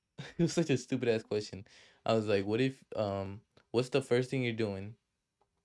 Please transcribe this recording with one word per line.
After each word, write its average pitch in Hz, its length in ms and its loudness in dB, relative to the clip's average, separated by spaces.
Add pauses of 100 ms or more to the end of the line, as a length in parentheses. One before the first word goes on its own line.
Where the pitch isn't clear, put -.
<laughs> - 320 -14
it - 40 -2
was 165 120 2
such 165 180 0
a 127 60 4
stupid 120 320 -2
ass 113 120 2
question. 104 440 -4 (380)
I 113 120 2
was 110 100 2
like, 101 200 4
"What 107 140 0
if, 131 240 0 (120)
um, 98 460 -2 (280)
what's 127 200 2
the 139 120 2
first 123 300 0
thing 135 120 0
you're 120 100 0
doing? 104 420 -4 (680)